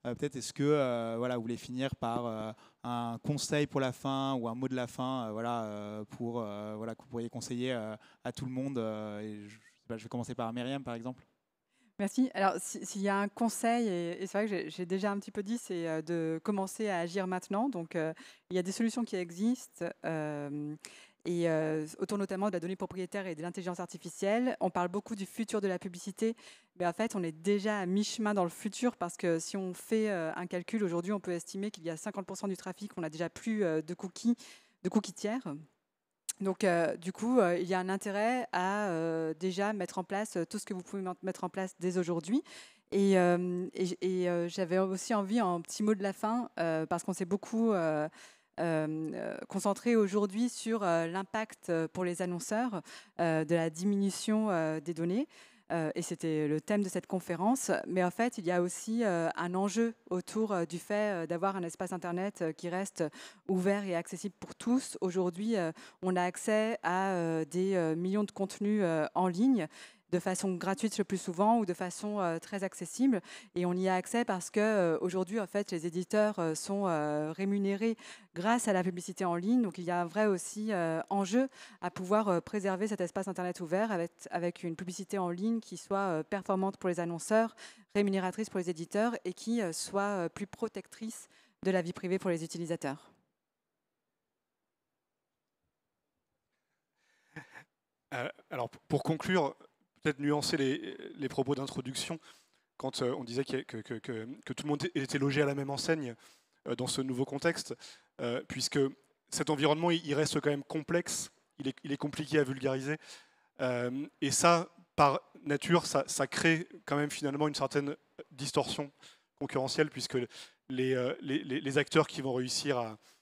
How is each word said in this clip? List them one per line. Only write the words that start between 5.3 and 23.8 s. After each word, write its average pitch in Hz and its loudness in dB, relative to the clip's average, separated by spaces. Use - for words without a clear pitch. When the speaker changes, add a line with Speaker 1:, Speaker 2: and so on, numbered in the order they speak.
Speaker 1:
voilà, 117 -2
euh, 104 -8
pour, 117 -6
euh, 104 -8
voilà, 113 -6
que - -16
vous - -20
pourriez 117 -6
conseiller, 123 -4
euh, 110 -4
à 123 -4
tout 127 -8
le 123 -6
monde. 131 -4
Euh, 107 -4
et 104 -10
je, - -16
je 107 -20
sais - -20
pas, 117 -6
je 107 -12
vais 117 -14
commencer 120 -6
par 117 -2
Myriam, 127 -4
par 123 -6
exemple. 120 -10
Speaker 2:
Merci. 247 2
Alors, 190 4
si, - -8
s'il 196 -6
y 196 2
a 196 4
un 202 2
conseil, 233 2
et, 175 -2
et 190 -6
c'est 196 -2
vrai 214 2
que 208 -2
j'ai, 160 -2
j'ai 180 -6
déjà 190 0
un 202 -2
petit 196 -10
peu 214 -6
dit, 214 -2
c'est, 170 -4
euh, 160 -2
de 160 0
commencer 208 0
à 185 0
agir 175 -2
maintenant. 190 0
Donc, 180 -4
euh, 160 0
il 180 -2
y 185 4
a - 2
des 180 -2
solutions 226 0
qui 220 -4
existent, 180 -2
euh, 147 -4
et, 170 2
euh, 156 2
autour 208 -2
notamment 190 0
de 196 0
la 175 0
donnée 180 -4
propriétaire 185 -6
et 170 -4
de 151 -10
l'intelligence 175 -6
artificielle. 202 0